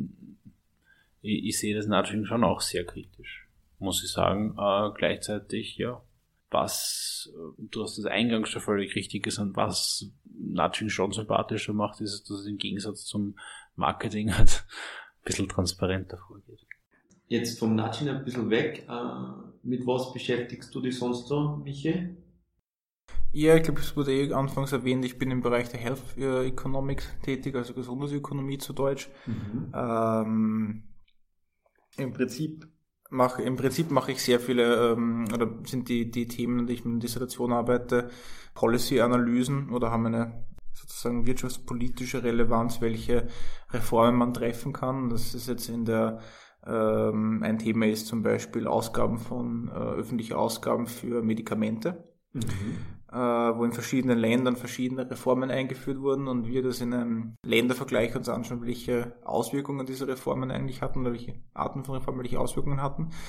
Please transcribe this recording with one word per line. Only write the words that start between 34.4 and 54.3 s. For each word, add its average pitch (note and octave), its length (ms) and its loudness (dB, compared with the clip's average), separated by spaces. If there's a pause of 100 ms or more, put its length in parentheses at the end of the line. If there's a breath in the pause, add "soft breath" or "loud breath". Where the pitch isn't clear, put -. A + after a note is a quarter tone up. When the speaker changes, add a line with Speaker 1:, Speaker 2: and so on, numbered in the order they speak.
Speaker 3:
viele, A#2+ 520 4
ähm, A#2 400 0
oder A#2 180 0 (140)
sind B2+ 260 -4
die, A#2 200 0
die A#2 160 -2
Themen, A#2+ 340 -2
an A#2+ 80 0
die B2 40 -2
ich A#2 140 -6
mit A#2 80 0
der A#2 60 0
Dissertation B2 520 -2
arbeite, A#2+ 560 2 (460 loud breath)
Policy-Analysen B2 1160 4
oder A#2+ 200 0
haben A#2 160 2
eine A#2 400 -2 (260)
sozusagen A#2+ 540 0
wirtschaftspolitische B2 1000 0
Relevanz, A#2 560 4
welche A2+ 480 2 (420 loud breath)
Reformen A#2 460 6
man B2 160 4
treffen A#2+ 400 -2
kann. C3 380 -2
Das A2+ 240 2
ist A#2+ 140 -6
jetzt A#2 200 -4
in A#2 160 -4
der, A2 360 2 (460 loud breath)
ähm, A2 760 2
ein A2 160 0
Thema A2 280 2
ist G#2+ 200 2
zum A2+ 160 -2
Beispiel G#2+ 440 0
Ausgaben A2+ 520 2
von, A#2+ 500 -4
äh, - 40 -10
öffentliche A2+ 640 -4
Ausgaben A2+ 480 0
für A#2+ 340 -4
Medikamente, A2 840 -2 (300)
Speaker 2:
Mhm. C3 80 -4 (680 loud breath)
Speaker 3:
äh, - 60 -10
wo A#2+ 480 2
in A#2 80 2
verschiedenen A#2+ 460 2
Ländern B2 360 4